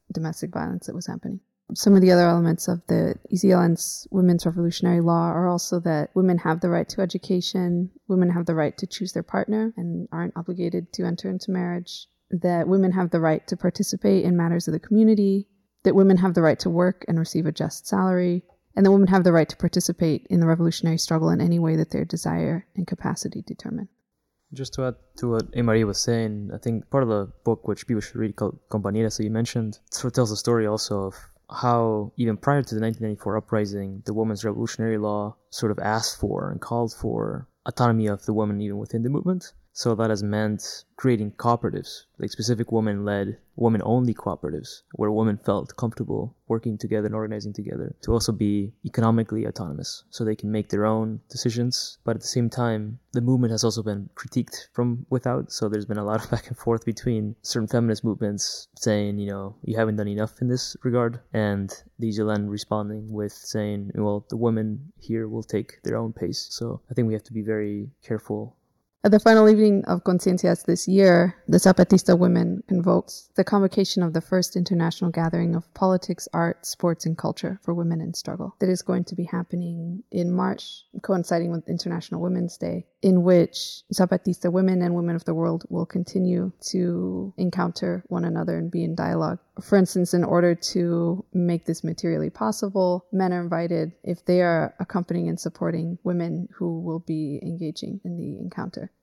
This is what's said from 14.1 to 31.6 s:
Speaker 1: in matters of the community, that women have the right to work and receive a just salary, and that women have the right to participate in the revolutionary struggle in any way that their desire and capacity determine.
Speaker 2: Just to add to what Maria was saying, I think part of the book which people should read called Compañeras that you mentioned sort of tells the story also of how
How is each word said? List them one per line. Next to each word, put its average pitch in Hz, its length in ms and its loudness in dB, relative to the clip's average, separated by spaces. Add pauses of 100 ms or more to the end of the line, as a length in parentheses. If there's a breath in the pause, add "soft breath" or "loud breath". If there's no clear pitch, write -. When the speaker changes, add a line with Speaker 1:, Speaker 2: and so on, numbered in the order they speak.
Speaker 1:
in 175 140 4
matters 170 320 0
of - 20 0
the 160 80 -2
community, 202 680 4 (340)
that - 120 6
women 190 200 8
have 180 200 4
the 175 60 4
right 156 180 6
to 180 100 -2
work 180 400 2
and 165 100 2
receive 160 260 -2
a 156 60 0
just - 340 -6
salary, 180 580 0 (340)
and 196 80 8
that 190 60 10
women 196 160 8
have 185 180 6
the 175 80 8
right 160 160 6
to - 80 -14
participate 170 720 0
in 180 100 4
the 165 80 6
revolutionary 165 500 2
struggle 165 320 0
in 170 120 2
any 170 180 4
way 160 160 2
that 160 160 0
their - 140 -2
desire 165 600 -2 (100)
and 175 120 -4
capacity - 580 -6
determine. - 440 -10 (640)
Speaker 2:
Just 131 220 -10
to 131 100 -2
add 123 100 -4 (220)
to 120 140 -2
what 113 260 -2
Maria 113 280 4
was 101 140 -2
saying, 107 540 -2
I - 40 -6
think 113 320 -4
part 135 140 2
of 113 60 2
the 101 200 0 (140)
book - 240 -2
which 104 180 -4
people 113 140 0
should - 160 -8
read 110 220 -4
called - 220 -4 (100)
Compañeras 107 480 -2
that 107 80 -2
you 107 40 -2
mentioned 113 500 -2 (120)
sort 123 200 -4
of - 40 -8
tells 120 140 2
the 104 80 -4
story 117 280 2
also 104 420 -2
of 95 80 -10 (340)
how 113 680 0